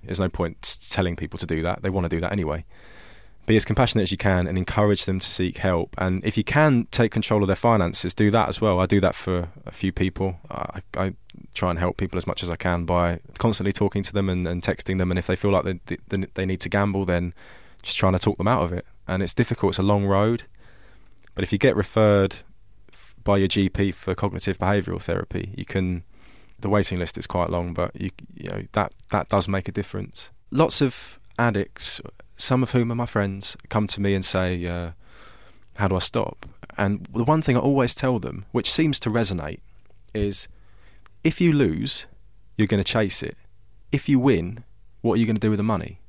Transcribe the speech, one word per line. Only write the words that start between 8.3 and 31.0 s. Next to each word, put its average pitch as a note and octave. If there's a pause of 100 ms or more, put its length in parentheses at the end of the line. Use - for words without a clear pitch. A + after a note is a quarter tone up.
that G#2+
as -
well. G2
I F#2
do G2
that F#2+
for F2 (160)
a -
few F#2+
people. F#2 (120)
I, - (140)
I F#2 (420)
try F2+
and E2+
help F2+
people F#2
as F2
much -
as F2
I E2+
can F2
by F2 (200)
constantly G#2+
talking G2+
to -
them G2
and, F2+
and F2
texting -
them. F2+
And F2+
if -
they F#2+
feel G2+
like F#2
they, F2+ (120)
they, F#2+ (100)
they F#2+
need F#2+
to F#2
gamble, G2+
then F2 (480)
just -
trying F#2+
to F#2+
talk G#2
them F#2
out B2
of F2
it. - (220)
And F#2+
it's F2+
difficult. A2+
It's -
a -
long G2+
road. G2+ (880)
But F#2+
if -
you G#2
get C3
referred G2+ (560)
f-, -
by G2+
your G2
G G2
P G2
for -
cognitive F#2+
behavioural F#2
therapy, F#2
you F#2
can, F2+ (540)
the G2+
waiting G2
list F2
is -
quite F2
long, F2
but F2
you, F#2 (240)
you -
know, -
that, G#2 (200)
that G2+
does G2
make G2
a F#2+
difference. - (180)
Lots -
of - (180)